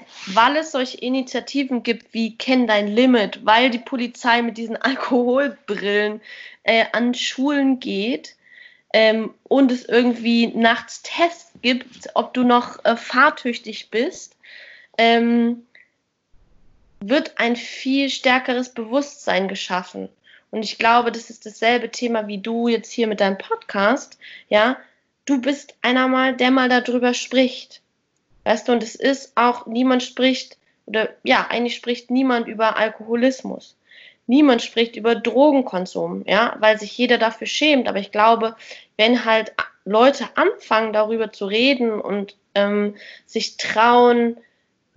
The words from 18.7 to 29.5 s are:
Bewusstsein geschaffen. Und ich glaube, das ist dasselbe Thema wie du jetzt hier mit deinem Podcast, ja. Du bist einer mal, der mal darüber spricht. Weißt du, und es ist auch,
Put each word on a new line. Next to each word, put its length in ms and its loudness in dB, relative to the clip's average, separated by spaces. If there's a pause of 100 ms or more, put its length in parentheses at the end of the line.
Bewusstsein 760 -4
geschaffen. 600 -8 (420)
Und 140 -8
ich 140 -10
glaube, 340 2
das 180 -14
ist 160 -20
dasselbe 440 0
Thema 360 -4
wie 120 -8
du 300 -2
jetzt 220 -2
hier 160 -2
mit 140 -2
deinem 180 2
Podcast, 800 -2 (300)
ja. 280 2 (500)
Du 140 0
bist 420 -6
einer 260 2
mal, 260 2
der 160 2
mal 180 4
darüber 460 0
spricht. 680 -2 (600)
Weißt 220 0
du, 60 2
und 100 2
es 140 -12
ist 400 -2
auch, 300 0